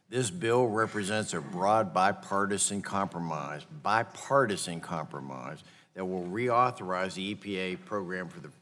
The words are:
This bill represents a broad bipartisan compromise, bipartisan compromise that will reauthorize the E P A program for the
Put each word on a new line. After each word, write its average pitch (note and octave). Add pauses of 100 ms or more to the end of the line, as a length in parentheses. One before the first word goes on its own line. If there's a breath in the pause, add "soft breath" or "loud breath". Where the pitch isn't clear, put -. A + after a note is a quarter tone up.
This B2
bill A2+
represents G#2+
a E2+
broad F#2
bipartisan G2
compromise, E2 (180)
bipartisan G#2+
compromise C#2+ (300 loud breath)
that F#2+
will F#2
reauthorize G2+
the F#2+
E G2+
P G2
A F#2
program F#2
for F2
the D#2+ (100)